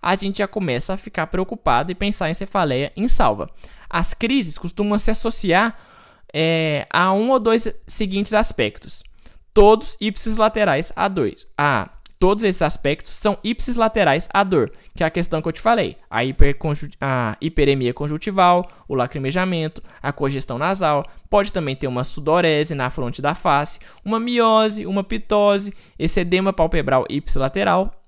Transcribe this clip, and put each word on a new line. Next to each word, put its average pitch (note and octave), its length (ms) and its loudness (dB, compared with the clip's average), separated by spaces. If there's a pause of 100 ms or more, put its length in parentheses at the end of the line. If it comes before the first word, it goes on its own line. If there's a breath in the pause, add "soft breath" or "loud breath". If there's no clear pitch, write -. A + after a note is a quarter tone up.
a F3+ 160 0
gente G3 220 -6
já G3+ 80 -2
começa F#3+ 460 -4
a F#3+ 40 -6
ficar E3 300 -6
preocupado E3+ 640 -2
e F3+ 60 -6
pensar G3+ 340 -2
em D#3+ 40 -2
cefaleia D3 640 -2
insalva. C#3 520 2 (400 loud breath)
As - 240 -2
crises A#3 440 -2
costumam G#3 420 -2
se - 100 2
associar, A3 720 0 (540 soft breath)
é, D#3+ 560 0
a F#3 240 2
um A3 180 2
ou C4 80 4
dois A3+ 340 0 (140)
seguintes G3+ 460 -4
aspectos. - 680 -2 (500 soft breath)
Todos G#3+ 480 8
ipsilaterais G#3+ 960 0
a G3 100 0
dois. D#3+ 400 -2 (100)
A, C#3 320 0 (280)
todos G3+ 260 4
esses F#3+ 180 0
aspectos D#3 520 -2
são G#3 300 0
ipsilaterais A3 880 0
à G3 120 2
dor, F3 280 2 (240 soft breath)
que - 80 -2
é - 40 2
a - 20 2
questão E3 320 -2
que - 60 -4
eu E3 40 -4
te - 80 -8
falei. A3 380 0 (100)
A A#2 160 -2
hiperconju-, C#3+ 680 4 (100)
a B2 400 -2
hiperemia C3+ 520 2
conjuntival, F3+ 760 0 (180 loud breath)
o - 60 -6
lacrimejamento, D#3 880 -2 (200 loud breath)
a C#3 120 -4
congestão C3+ 440 -4
nasal, D#3 460 0 (260 soft breath)
pode G3+ 220 2
também D3 240 -4
ter C#3 120 -6
uma B2 160 -4
sudorese D#3 720 0
na B2+ 160 -4
fronte B2 300 -6
da C#3+ 120 0
face, D3 460 -2 (260 loud breath)
uma A3 140 -2
miose, A3 680 2
uma G3 180 -2
pitose, G#3 680 0 (240 soft breath)
esse E3 220 0
edema F#3 340 0
palpebral D3+ 560 0
ipsilateral. F3 1000 0